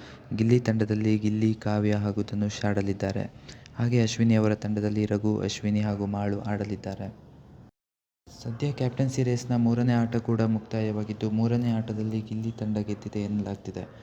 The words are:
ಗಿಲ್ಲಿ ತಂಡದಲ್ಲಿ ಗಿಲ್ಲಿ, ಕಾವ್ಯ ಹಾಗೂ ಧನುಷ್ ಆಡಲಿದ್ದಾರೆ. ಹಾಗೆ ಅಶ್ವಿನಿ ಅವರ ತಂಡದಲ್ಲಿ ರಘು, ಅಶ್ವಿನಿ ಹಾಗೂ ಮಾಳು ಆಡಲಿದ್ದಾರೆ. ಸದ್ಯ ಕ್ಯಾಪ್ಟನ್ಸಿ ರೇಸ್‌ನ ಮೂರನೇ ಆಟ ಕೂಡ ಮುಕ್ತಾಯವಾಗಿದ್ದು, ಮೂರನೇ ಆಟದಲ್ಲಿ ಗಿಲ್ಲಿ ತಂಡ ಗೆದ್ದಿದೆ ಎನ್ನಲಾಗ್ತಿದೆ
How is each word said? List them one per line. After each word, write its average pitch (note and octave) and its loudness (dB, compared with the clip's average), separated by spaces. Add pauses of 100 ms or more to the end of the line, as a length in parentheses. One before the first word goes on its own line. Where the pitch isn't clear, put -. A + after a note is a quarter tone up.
(360)
ಗಿಲ್ಲಿ A2+ 4
ತಂಡದಲ್ಲಿ G#2+ 2
ಗಿಲ್ಲಿ, G#2+ 2
ಕಾವ್ಯ G#2+ 0
ಹಾಗೂ G#2 0
ಧನುಷ್ G#2 -2
ಆಡಲಿದ್ದಾರೆ. G2 -2 (420)
ಹಾಗೆ A#2+ 4
ಅಶ್ವಿನಿ A2+ 4
ಅವರ G#2+ 4
ತಂಡದಲ್ಲಿ G#2 0
ರಘು, G#2 2
ಅಶ್ವಿನಿ G#2 0
ಹಾಗೂ G2+ 0
ಮಾಳು G2+ -2
ಆಡಲಿದ್ದಾರೆ. G2+ -6 (1120)
ಸದ್ಯ A#2+ -4
ಕ್ಯಾಪ್ಟನ್ಸಿ C3 0
ರೇಸ್‌ನ B2 0
ಮೂರನೇ A#2+ 4
ಆಟ A#2 2
ಕೂಡ A2+ 0
ಮುಕ್ತಾಯವಾಗಿದ್ದು, G#2+ -2
ಮೂರನೇ A#2 2
ಆಟದಲ್ಲಿ A2 -2
ಗಿಲ್ಲಿ A2 -6
ತಂಡ G#2+ -4
ಗೆದ್ದಿದೆ G#2 -4
ಎನ್ನಲಾಗ್ತಿದೆ G2+ -4 (200)